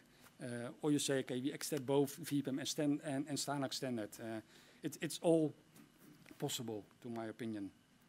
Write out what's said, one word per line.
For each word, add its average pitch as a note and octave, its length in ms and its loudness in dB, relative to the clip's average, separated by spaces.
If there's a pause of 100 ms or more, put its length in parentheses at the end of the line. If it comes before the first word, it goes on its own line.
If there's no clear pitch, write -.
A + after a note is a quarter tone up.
(440)
Uh, A#2+ 260 -6 (140)
or D#3 100 6
you D3 60 8
say, C#3 220 4
"Okay, B2+ 200 -2
we C#3 120 0
accept D3 340 -2
both C#3 300 4
veep C#3+ 320 0
and C3+ 200 -2
stan-, D3 340 2
and, C#3 260 -2
and C#3 100 -2
stanak C#3 340 -2
standard." A#2+ 380 -2 (100)
Uh, A2+ 200 -6 (420)
it, C#3+ 180 -6
it's - 220 -4
all E3 320 4 (840)
possible, A#2 460 -4 (160)
to B2+ 80 -12
my A#2 180 -4
opinion. G#2+ 440 -4 (380)